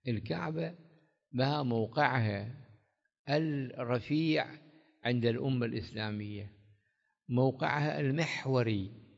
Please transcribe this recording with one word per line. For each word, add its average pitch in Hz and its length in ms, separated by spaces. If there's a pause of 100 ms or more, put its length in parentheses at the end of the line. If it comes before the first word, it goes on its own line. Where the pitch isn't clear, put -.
الكعبة 160 680 (580)
لها 143 300
موقعها 117 1040 (640)
الرفيع 143 1160 (560)
عند 120 220
الأمة 123 400
الإسلامية، 104 880 (760)
موقعها 143 680
المحوري 131 920 (260)